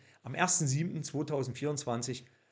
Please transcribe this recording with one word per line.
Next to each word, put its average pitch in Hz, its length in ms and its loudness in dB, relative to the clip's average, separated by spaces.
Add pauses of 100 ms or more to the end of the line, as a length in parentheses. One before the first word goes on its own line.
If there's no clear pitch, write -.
(220)
am 127 140 -8
ersten 170 320 4
siebten 151 360 0
zweitausendvierundzwanzig 139 1200 -2 (240)